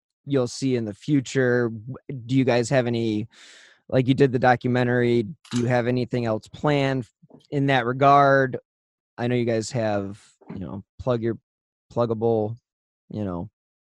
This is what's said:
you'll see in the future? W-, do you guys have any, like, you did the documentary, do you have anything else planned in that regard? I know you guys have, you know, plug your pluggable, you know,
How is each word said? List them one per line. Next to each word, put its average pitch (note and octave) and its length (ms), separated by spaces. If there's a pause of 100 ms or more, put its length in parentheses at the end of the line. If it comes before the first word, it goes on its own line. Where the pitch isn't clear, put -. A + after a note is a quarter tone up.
(260)
you'll C3 220
see C3 280
in A#2 80
the G#2 100
future? B2 760
W-, B2 560
do B2 100
you C3 80
guys A#2+ 260
have C3 160
any, A2+ 420 (600)
like, C3 200
you C3+ 60
did C#3 180
the C3 60
documentary, B2 880 (260)
do B2 80
you A#2+ 80
have B2 200
anything B2 400
else A2 220
planned C#3 580 (440)
in C#3+ 160
that C3 200
regard? C3+ 720 (580)
I A#2+ 100
know B2 80
you A#2+ 100
guys A2+ 280
have, G#2 480 (320)
you G#2 80
know, F#2 240 (140)
plug A#2+ 240
your A2+ 160 (540)
pluggable, A2+ 640 (540)
you G#2+ 140
know, F2+ 260 (340)